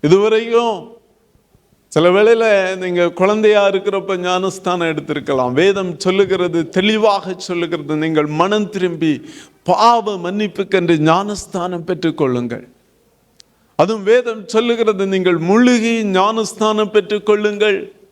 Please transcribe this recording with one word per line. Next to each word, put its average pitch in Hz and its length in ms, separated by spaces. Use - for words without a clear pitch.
இதுவரைக்கும் 220 880
சில 165 220
வேளையில 208 680
நீங்க 175 320
குழந்தையா 208 600
இருக்கிறப்ப 196 480
ஞானஸ்தானம் 180 680
எடுத்திருக்கலாம். 143 640
வேதம் 185 480
சொல்லுகிறது, 180 720
தெளிவாக 208 680
சொல்லுகிறது, 165 580
நீங்கள் 156 300
மனம் 185 440
திரும்பி 165 600
பாவ 214 520
மன்னிப்புக்கென்று 185 800
ஞானஸ்தானம் 175 880
பெற்றுக்கொள்ளுங்கள். 135 840
அதுவும் 196 280
வேதம் 226 440
சொல்லுகிறது, 214 600
நீங்கள் 185 300
முழுகி 226 680
ஞானஸ்தானம் 214 880
பெற்றுக்கொள்ளுங்கள். 208 1000